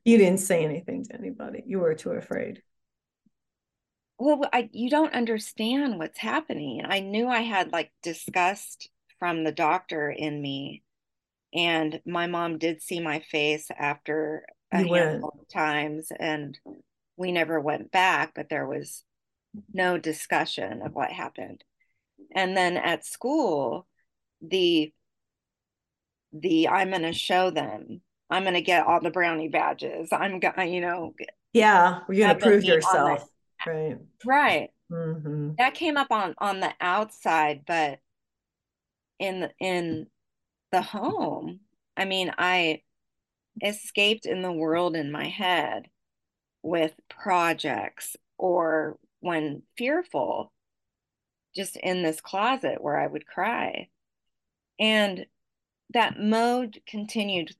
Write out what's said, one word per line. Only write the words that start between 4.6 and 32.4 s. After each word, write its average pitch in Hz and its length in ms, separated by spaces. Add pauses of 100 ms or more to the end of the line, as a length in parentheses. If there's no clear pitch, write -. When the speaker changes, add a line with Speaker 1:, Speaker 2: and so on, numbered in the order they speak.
Speaker 2:
you 233 180
don't 302 240
understand 226 840
what's - 180
happening. 156 640
I 196 160
knew 208 280
I 233 140
had, 196 300
like, 165 200 (100)
disgust - 880 (300)
from 170 240
the 151 80
doctor 156 580
in 147 320
me, 139 400 (720)
and 160 540
my 175 180
mom 170 320
did 160 240
see 175 180
my 156 200
face 151 480 (100)
after 151 680 (280)
a 190 100
Speaker 1:
You 175 80
went. 175 160
Speaker 2:
handful - 360
of - 60
times, 151 720
and 147 380 (600)
we 180 140
never 165 280
went 143 320
back, 175 420
but 151 160
there 143 160
was 143 380 (680)
no 180 280
discussion 151 840
of - 140
what - 160
happened. - 520 (680)
And 190 240
then 180 200
at - 280
school, 180 800 (560)
the, 170 500 (1400)
the, 160 360
"I'm 190 220
gonna 170 200
show 185 380
them, 143 520 (280)
I'm 185 160
gonna 175 160
get 175 260
all 165 140
the 180 100
brownie 165 380
badges, 143 640
I'm 185 260
go-," 180 220
you 180 180
know, 175 340 (380)
Speaker 1:
Yeah, 190 560
you're 202 200
gonna - 0
Speaker 2:
having 202 140